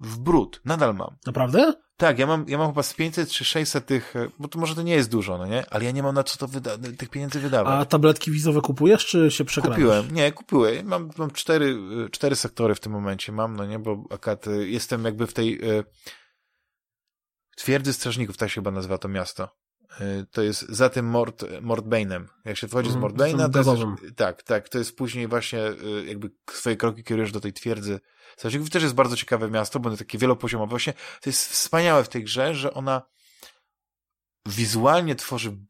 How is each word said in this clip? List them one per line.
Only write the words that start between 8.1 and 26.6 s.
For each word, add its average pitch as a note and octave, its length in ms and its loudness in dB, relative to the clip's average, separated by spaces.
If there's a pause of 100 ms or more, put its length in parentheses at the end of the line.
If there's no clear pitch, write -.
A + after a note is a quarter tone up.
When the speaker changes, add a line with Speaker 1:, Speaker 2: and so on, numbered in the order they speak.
Speaker 2:
wizowe D3+ 300 2
kupujesz, D3 460 4
czy D#3+ 240 6
się C#3+ 140 0
przekradasz? F3+ 340 0
Speaker 1:
Kupiłem, A#2 360 6
nie, D3+ 180 4
kupiłem. C3+ 540 2
Mam, F3 300 -2
mam D#3 140 -4
cztery, C#3+ 480 2 (280)
e, - 40 -14
cztery C#3 260 0
sektory A2+ 380 0
w - 60 -2
tym G#2+ 120 -8
momencie G2+ 400 -4
mam, A2 240 -4
no G2+ 100 -6
nie? G#2+ 120 -6
Bo G#2+ 320 -6
akurat, G#2 360 -4
e, G#2 40 -4 (180)
jestem A#2 360 -4
jakby A2+ 220 -2
w - 60 -14
tej, A2+ 280 -2 (100)
e, G#2+ 140 0 (1700)
twierdzy C3+ 360 0
strażników, A#2 440 -4
tak G#2+ 140 -2
się - 40 -6
chyba G2+ 160 -4
nazywa F#2+ 280 -4
to G2 100 -8
miasto. F#2+ 400 -6 (520)
E, G2 300 -4
to A2+ 120 -2
jest G#2 260 0
za B2 200 4
tym A#2+ 220 0
Mord-, A2+ 520 -2
Mordbane'em. A2 600 -2 (200)
Jak G#2+ 120 -8
się G#2+ 120 -8
wchodzi B2 220 -2
z B2 40 0
Speaker 2:
Mhm, G#2 200 -2
Speaker 1:
Mordbane'a, C#3 160 4
Speaker 2:
tym C#3 80 0
Speaker 1:
to C#3+ 200 4
jest C3+ 120 6
Speaker 2:
gazowym. A2+ 260 0 (200)
Speaker 1:
tak, F#2 260 -2
tak, G#2+ 260 -2
to B2+ 100 -4
jest - 180 -4
później A#2+ 320 -4
właśnie, A#2 320 -2
e, G#2+ 140 -2 (320)
jakby G2+ 240 -10 (200)
swoje A2+ 260 -2